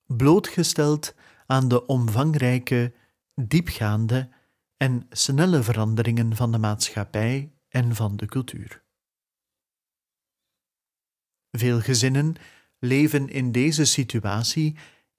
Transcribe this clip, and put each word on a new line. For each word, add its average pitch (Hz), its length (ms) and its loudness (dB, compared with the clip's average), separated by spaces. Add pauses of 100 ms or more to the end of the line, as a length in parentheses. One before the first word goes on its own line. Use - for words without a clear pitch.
blootgesteld 151 1120 2 (320)
aan 131 220 2
de 123 180 2
omvangrijke, 127 1120 0 (340)
diepgaande 120 960 0 (460)
en 127 340 -2
snelle 151 520 2
veranderingen 113 720 0
van 117 160 0
de 113 60 0
maatschappij 110 960 -4 (160)
en 120 260 0
van 104 220 -2
de 104 100 -6
cultuur. - 560 -10 (2750)
Veel 120 300 0
gezinnen 131 540 0 (440)
leven 139 500 0
in 127 240 -4
deze 147 320 2
situatie 117 920 -2 (420)